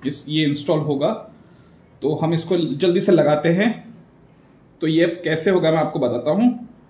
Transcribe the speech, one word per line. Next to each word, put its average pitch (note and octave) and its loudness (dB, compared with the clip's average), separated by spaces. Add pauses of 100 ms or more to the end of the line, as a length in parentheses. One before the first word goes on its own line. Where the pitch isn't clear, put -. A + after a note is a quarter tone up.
इस, - -8
ये D#3 0
install D3 0
होगा। D3 -2 (880)
तो D3+ 0
हम E3 -2
इसको E3 -2
जल्दी F3 0
से F#3+ 2
लगाते D3+ 4
हैं। G3+ 0 (880)
तो D#3+ -2
ये D#3+ 4
अब E3+ 0
कैसे D#3+ -2
होगा E3 2
मैं D#3+ 2
आपको D#3 -2
बताता B2 -2
हूँ। A3+ 0 (180)